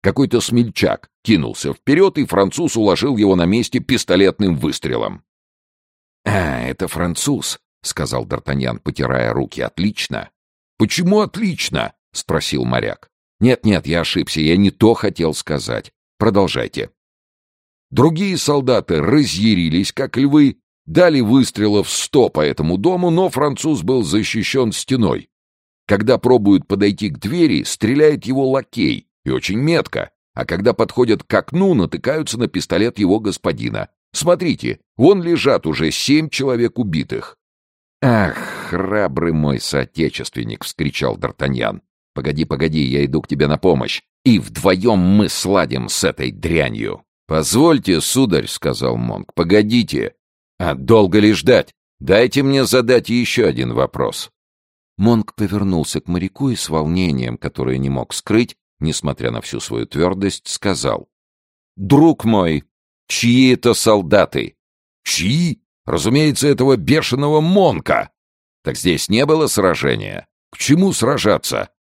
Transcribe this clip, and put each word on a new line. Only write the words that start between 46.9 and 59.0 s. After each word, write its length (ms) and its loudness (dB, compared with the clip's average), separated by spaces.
«Позвольте, 760 2
сударь», — 480 0
сказал 480 -4
Монк, — 380 -8
«погодите. 800 0
А 160 -4
долго 440 4
ли 140 6
ждать? 400 2
Дайте 440 2
мне 240 2
задать 420 2
ещё 400 0
один 240 -4
вопрос». 580 -4
Монк 360 0
повернулся 640 -2
к 60 -20
моряку 440 -4
и 60 -4
с 120 -10
волнением, 720 -2
которое 400 -4
не 100 -4
мог 240 -6
скрыть, 440 -2
несмотря 520 -4